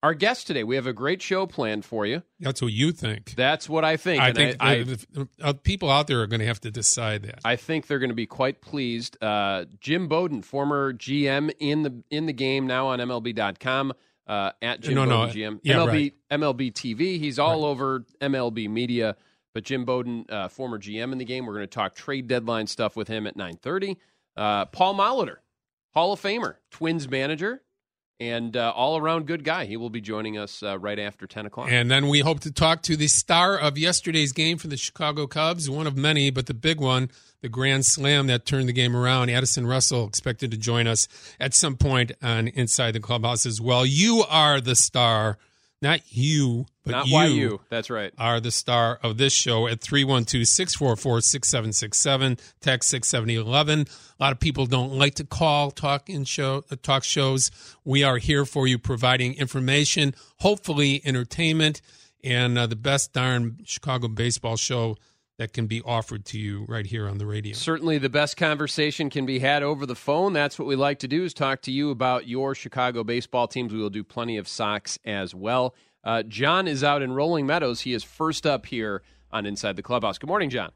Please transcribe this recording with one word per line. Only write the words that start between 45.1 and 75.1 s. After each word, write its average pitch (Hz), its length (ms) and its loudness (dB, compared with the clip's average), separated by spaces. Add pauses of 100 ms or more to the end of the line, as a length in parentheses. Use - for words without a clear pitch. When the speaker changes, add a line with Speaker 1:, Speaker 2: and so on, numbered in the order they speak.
Speaker 2:
Not 147 280 0
you, 131 560 2 (180)
but 127 80 -4
Speaker 1:
Not 131 160 0
Speaker 2:
you 131 60 4
Speaker 1:
Y 156 140 8
U. 113 420 2
That's 117 200 -4
right. 107 280 -6
Speaker 2:
are 117 240 0
the 117 100 -2
star 120 500 2
of 113 160 -2
this 135 140 4
show 113 340 2
at 117 140 -2
three 143 240 2
one 131 220 4
two, 120 180 0
six - 320 2
four 123 220 2
four, 117 240 2
six - 260 2
seven 110 240 0
six 110 260 -2
seven. 135 400 2 (220)
Text 127 300 0
six 123 180 -2
seventy 113 280 0
eleven. 143 500 2 (340)
A - 20 0
lot 135 120 4
of 120 80 -4
people 139 240 2
don't 127 260 0
like 139 240 2
to 151 80 -6
call, 147 480 2
talk 143 380 -2
in 147 160 -4
show, 135 440 -2
uh, 143 140 -8
talk 135 220 2
shows. 135 440 2 (360)
We 139 180 4
are 131 140 6
here 143 260 4
for 135 240 2
you, 127 100 4
providing 123 580 2
information, 139 800 2 (240)
hopefully 147 640 2
entertainment, 151 760 0 (440)
and, 123 320 2
uh, 120 100 2
the 113 80 -4
best 139 380 0
darn 123 500 0
Chicago 123 460 -4
baseball 117 480 -2
show 113 400 -2 (400)
that 113 160 -8
can 113 140 -2
be 113 160 -4
offered 113 420 -4
to - 120 -10
you 104 300 -6
right 110 180 -6
here 107 220 -6
on 101 100 -6
the 104 80 -4
radio. 104 280 -6
Speaker 1:
Certainly 160 460 0
the 135 100 0
best 147 260 2
conversation 151 760 0
can 135 160 -4
be 131 140 -2
had 143 240 2
over 143 220 -2
the 123 100 -6
phone. 175 380 0
That's 147 260 0
what 131 80 -4
we 139 80 0
like 139 240 0
to 131 80 -8
do, 156 160 0
is 175 100 -4
talk 135 280 -2
to 135 100 -8
you 143 200 0
about 127 360 0
your 135 260 -2
Chicago 123 520 -2
baseball 120 420 0
teams. 120 240 -6
We 107 80 -4
will 104 100 -2
do 104 140 -8
plenty 117 320 -6
of 101 140 -8
Sox 104 560 -4
as 98 280 -6